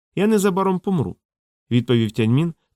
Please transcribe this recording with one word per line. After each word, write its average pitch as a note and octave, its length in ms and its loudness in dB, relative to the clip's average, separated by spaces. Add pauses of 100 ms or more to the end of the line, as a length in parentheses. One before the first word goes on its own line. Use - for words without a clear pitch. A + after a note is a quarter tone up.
(140)
Я F#3+ 120 0
незабаром F#3+ 520 0
помру», C#3+ 380 -4 (540)
відповів A#2 420 0
Тяньмін, C3 420 0 (220)